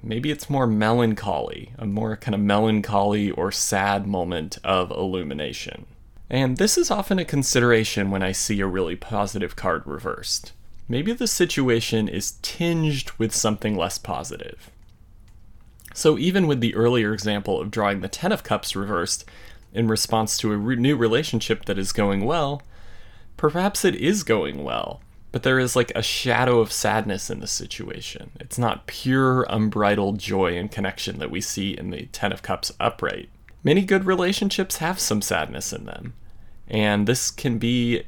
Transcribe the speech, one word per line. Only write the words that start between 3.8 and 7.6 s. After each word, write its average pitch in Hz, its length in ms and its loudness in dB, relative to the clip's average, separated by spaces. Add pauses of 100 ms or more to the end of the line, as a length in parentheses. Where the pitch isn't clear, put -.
moment 87 560 -2
of 92 280 2
illumination. 80 960 -6 (420)
And 127 260 2
this 202 220 4
is 349 120 4
often 196 300 0
a 170 60 -2
consideration 120 840 4